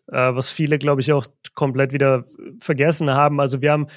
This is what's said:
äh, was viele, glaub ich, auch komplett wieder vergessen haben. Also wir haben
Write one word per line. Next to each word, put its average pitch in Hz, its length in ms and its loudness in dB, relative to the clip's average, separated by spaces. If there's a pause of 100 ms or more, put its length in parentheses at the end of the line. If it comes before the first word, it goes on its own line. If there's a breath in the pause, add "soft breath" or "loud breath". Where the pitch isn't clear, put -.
äh, 127 280 0
was 131 160 -4
viele, 151 260 0
glaub 143 220 0
ich, 143 120 0
auch 139 140 0 (300)
komplett 135 360 0
wieder 135 340 0 (340)
vergessen 151 500 0
haben. 143 300 2
Also 135 220 -2
wir 147 100 2
haben 147 260 0